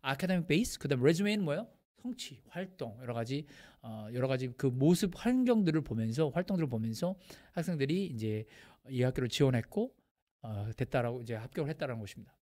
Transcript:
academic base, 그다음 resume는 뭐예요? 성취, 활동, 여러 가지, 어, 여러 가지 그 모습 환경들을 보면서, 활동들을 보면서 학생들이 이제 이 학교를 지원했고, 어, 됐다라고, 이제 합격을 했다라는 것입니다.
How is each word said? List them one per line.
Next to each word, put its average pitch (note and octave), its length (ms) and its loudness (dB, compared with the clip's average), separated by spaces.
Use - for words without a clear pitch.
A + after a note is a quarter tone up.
academic F3 420 0
base, F#3+ 320 2
그다음 C#3 220 0
resume는 F#3+ 440 4
뭐예요? D#3+ 220 -4
성취, - 480 -10
활동, E3+ 520 -10
여러 B2 120 -6
가지, B2+ 320 -2
어, A2 320 -10
여러 B2+ 140 0
가지 C3 300 0
그 - 100 -2
모습 D#3+ 480 4
환경들을 A#3 680 4
보면서, A2+ 480 0
활동들을 F3 380 0
보면서 A#2 480 -2
학생들이 E3+ 540 0
이제 A2 380 -2
이 B2+ 120 0
학교를 B2+ 280 2
지원했고, C#3 680 2
어, G#2+ 340 -4
됐다라고, B2 460 -2
이제 A2+ 140 -6
합격을 C#3 340 -6
했다라는 C3 320 -6
것입니다. - 340 -14